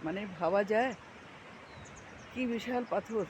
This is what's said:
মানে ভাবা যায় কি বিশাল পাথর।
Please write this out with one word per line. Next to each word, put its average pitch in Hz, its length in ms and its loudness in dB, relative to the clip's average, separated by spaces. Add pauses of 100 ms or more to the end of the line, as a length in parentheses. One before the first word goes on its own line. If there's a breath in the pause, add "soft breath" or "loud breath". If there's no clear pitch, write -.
মানে 185 220 -2
ভাবা 180 380 4
যায় 220 280 6 (1400)
কি 247 180 -2
বিশাল 240 420 0
পাথর। 202 400 2